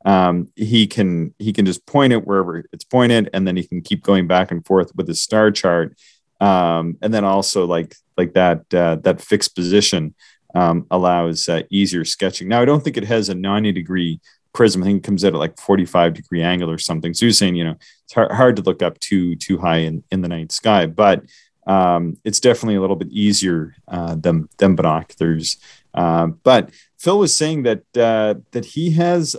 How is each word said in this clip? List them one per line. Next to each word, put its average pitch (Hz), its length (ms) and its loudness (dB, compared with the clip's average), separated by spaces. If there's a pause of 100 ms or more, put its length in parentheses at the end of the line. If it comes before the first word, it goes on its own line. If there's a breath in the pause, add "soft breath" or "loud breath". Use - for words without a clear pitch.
um, 90 500 2
he 110 300 2
can, 90 540 -2
he 107 120 -4
can 101 140 2
just 90 220 -2
point 139 260 4
it 113 140 -2
wherever 87 440 -2
it's - 120 -20
pointed, 120 500 2
and 95 140 -2
then 90 100 -2
he 87 60 -4
can 87 180 -8
keep - 220 -6
going 92 240 2
back 90 240 2
and 85 120 -6
forth 95 320 0
with 87 120 -6
his 82 160 -6
star 107 260 2
chart. 85 480 -2 (420 soft breath)
Um, 85 600 0
and 110 100 -2
then 107 140 0
also, 98 400 0
like, 85 300 -4 (220)
like 90 160 -2
that, 87 380 0
uh, 85 260 0
that 90 220 -2
fixed - 360 -4
position, 90 580 0 (400 soft breath)
um, 85 380 0
allows, 87 580 0
uh, 82 220 -2
easier 90 340 0
sketching. - 420 -6
Now, 117 140 0
I 123 40 4
don't 147 180 2
think 143 140 -6
it 101 80 -6
has 107 240 -2
a 95 60 -6
ninety 101 360 -2
degree 87 500 -4 (320 soft breath)
prism. 95 300 4
I - 20 -4
think 101 140 0
it - 80 -8
comes 98 180 0
out 92 80 2
at, 78 60 -4
like, 78 200 -4
forty-five 87 540 2
degree 82 300 -6
angle 87 260 -2
or 80 80 -6
something. 82 380 -6
So 113 100 0
you're 117 80 4
saying, 92 220 0
you 85 80 -2
know, 80 120 -4 (280 soft breath)
it's - 100 -20
har-, 113 200 2
hard 123 240 4
to 101 40 -4
look 92 220 -2
up 85 160 -4
too, 90 360 -2
too 90 220 -4
high 82 220 0
in, 80 320 -4
in 95 100 -4
the 87 80 -6
night 82 220 -8
sky, 101 340 2
but, 92 380 2 (440 soft breath)
um, 87 560 0
it's 107 160 -4
definitely 113 360 2
a 95 60 0
little 95 140 -2
bit 82 140 -8
easier, 92 640 0 (120)
uh, 85 260 -6
than, 80 340 0 (120)
than 95 160 4
binoculars. 80 800 -2 (380 soft breath)
Uh, 85 320 0
but 110 420 2 (300 soft breath)
Phil 190 180 0
was 196 160 2
saying 156 300 -2
that, 110 200 -2 (140)
uh, 110 380 2 (160)
that 117 140 -6
he 165 260 -4
has, 170 480 0